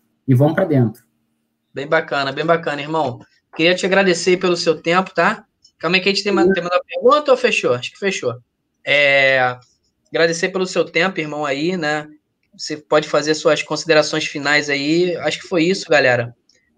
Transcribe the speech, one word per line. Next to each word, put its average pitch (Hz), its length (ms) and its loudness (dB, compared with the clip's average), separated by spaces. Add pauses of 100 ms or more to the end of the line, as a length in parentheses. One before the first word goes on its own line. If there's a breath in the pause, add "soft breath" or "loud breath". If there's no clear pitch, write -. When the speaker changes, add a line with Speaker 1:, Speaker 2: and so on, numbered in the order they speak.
(280)
Speaker 1:
e 135 80 4
vamos 147 180 4
pra 190 120 0
dentro. 127 380 0 (720)
Speaker 2:
Bem 139 140 -10
bacana, 151 440 -2
bem 151 140 -6
bacana, 165 340 -2
irmão. 147 400 -4 (360 soft breath)
Queria 170 180 4
te 185 140 -2
agradecer 185 500 2
pelo 180 180 0
seu 165 240 -2
tempo, 180 340 0
tá? 196 320 -2 (340)
Calma 170 180 0
aí 185 40 -4
que 196 80 -2
a 196 40 2
gente 196 100 -4
tem 208 80 -4
uma, 185 220 2
tem 175 100 -4
uma 175 200 -2
pergunta 269 480 2
ou 247 60 4
fechou? 190 360 0
Acho 123 180 -8
que - 80 -20
fechou. 190 360 -4 (500)
É, 135 720 4 (520)
agradecer 165 400 0
pelo 185 160 -4
seu 175 200 -2
tempo, 175 340 -2
irmão, 151 260 -6
aí, 151 320 -2
né? 151 300 -4 (500)
Você 156 200 -10
pode 151 300 0
fazer 151 280 0
suas 151 260 0
considerações 151 640 0
finais 143 440 -2
aí. 160 480 0
Acho 147 240 -6
que - 60 -20
foi 165 180 0
isso, 190 240 -2
galera. 123 460 2 (420)